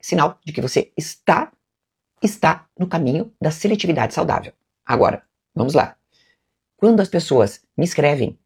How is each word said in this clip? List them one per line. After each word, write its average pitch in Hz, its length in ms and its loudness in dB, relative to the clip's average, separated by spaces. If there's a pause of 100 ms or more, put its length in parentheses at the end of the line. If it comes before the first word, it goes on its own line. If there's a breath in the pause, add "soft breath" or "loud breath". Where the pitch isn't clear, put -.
Sinal 165 420 0
de 156 80 -14
que 151 100 -8
você - 360 -2
está, - 540 -2 (720)
está - 460 0 (100)
no 180 100 -2
caminho 170 520 -2
da 160 120 -2
seletividade 165 600 -2
saudável. - 400 -4 (320)
Agora, 107 380 0 (300)
vamos 131 200 -2
lá. - 220 0 (800)
Quando 220 240 4
as 190 100 0
pessoas 131 520 0 (140)
me 175 80 0
escrevem 147 640 0